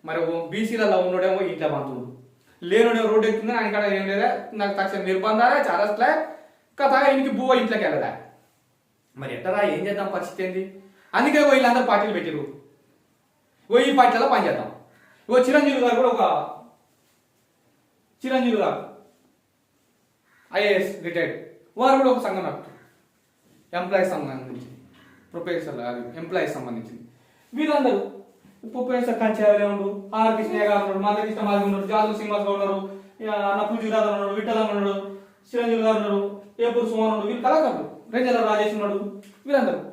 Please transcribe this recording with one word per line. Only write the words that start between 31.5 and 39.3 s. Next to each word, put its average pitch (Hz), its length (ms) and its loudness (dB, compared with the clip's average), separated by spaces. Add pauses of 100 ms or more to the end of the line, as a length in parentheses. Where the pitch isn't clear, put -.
ఉన్నారు, 196 200 0
జాజు 214 260 2
శ్రీనివాస్ 208 300 -4
గారు 202 100 0
ఉన్నారు, 196 380 -2 (300)
ఇక 220 80 -6
అన్న 202 340 0
పూజ 220 300 -2
రాజు 220 120 2
ఉన్నారు, 202 300 -2
విఠల్ 214 420 -2
ఉన్నాడు, 196 420 -4 (360)
చిరంజీవి 233 280 0
గారు 220 140 4
ఉన్నారు, 202 460 -2 (180)
ఏపూరు 233 260 0
సుమన్ 220 180 0
ఉన్నాడు, 214 220 0
వీళ్ళు 240 160 -6
కళాకారులు, 269 480 0 (220)
రెంజల 240 320 2
రాజేష్ 214 300 0
ఉన్నాడు, 202 480 -6 (240)